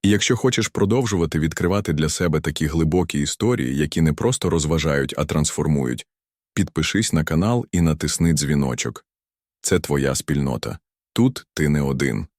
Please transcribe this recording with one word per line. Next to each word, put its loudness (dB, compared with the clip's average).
І 4
якщо 2
хочеш 0
продовжувати 0
відкривати 0
для 0
себе 0
такі -4
глибокі 0
історії, -2
які 0
не 4
просто 0
розважають, 0
а 0
трансформують, -2
підпишись 0
на 2
канал 0
і 2
натисни 2
дзвіночок. -2
Це 2
твоя 0
спільнота. -2
Тут 0
ти 0
не 2
один. -2